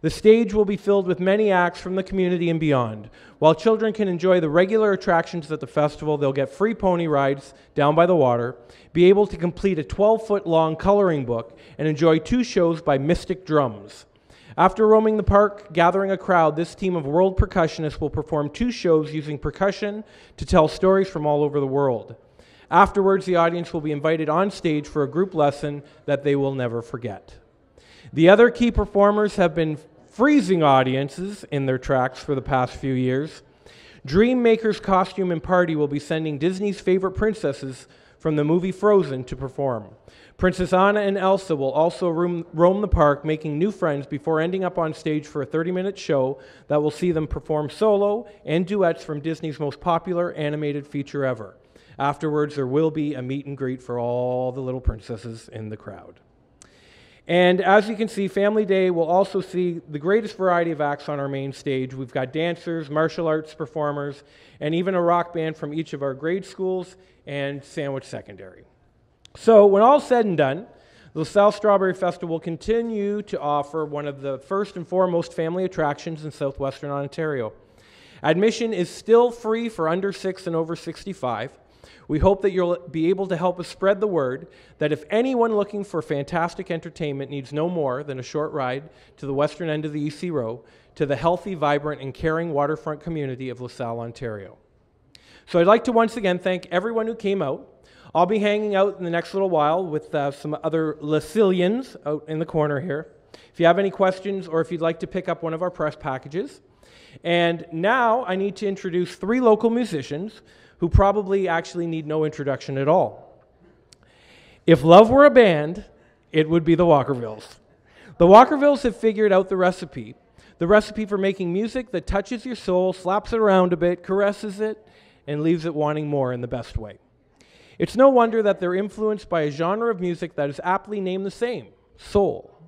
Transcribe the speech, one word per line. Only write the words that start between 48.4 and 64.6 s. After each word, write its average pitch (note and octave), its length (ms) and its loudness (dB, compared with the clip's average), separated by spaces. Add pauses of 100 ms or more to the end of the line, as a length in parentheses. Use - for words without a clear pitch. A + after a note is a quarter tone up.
and F3 220 -2
duets F3 380 0
from D3+ 160 -8
Disney's D#3 380 -8
most C#3+ 220 -6
popular F3 540 -2
animated D3 520 -4
feature C#3+ 380 -6
ever. A2 320 -6 (420)
Afterwards, D3 560 -2
there C#3 140 -2
will D3+ 240 2
be D3+ 220 -4
a B2+ 80 -8
meet C3+ 240 -6
and C#3 120 -10
greet C3 240 -6
for A#2+ 160 -8
all B2 540 -2
the C3 80 -10
little B2+ 200 -6
princesses A2+ 720 -8
in A2 180 -12
the G#2+ 60 -12
crowd. - 440 -20 (1080)
And F3+ 320 4
as G3 280 4
you A3+ 80 -6
can G#3+ 100 -2
see, G3 220 -4
Family G#3 360 0
Day F#3+ 240 2
will E3 200 -2
also F#3+ 320 2
see F3+ 480 -4
the D3+ 100 -10
greatest G3+ 380 0
variety F3 340 0
of D3+ 100 -4
acts C#3+ 280 -4
on D3 100 -4
our C#3 80 -4
main C#3 260 -6
stage. C3 400 -6
We've C3 200 -12
got C3 200 -4
dancers, E3 560 -6
martial D#3+ 380 -2
arts D#3 260 -2
performers, C#3+ 680 -6 (380)